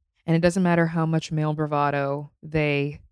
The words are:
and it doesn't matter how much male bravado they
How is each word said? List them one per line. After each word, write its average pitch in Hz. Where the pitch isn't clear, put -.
and 165
it 165
doesn't 175
matter 170
how 160
much 160
male 151
bravado 143
they 147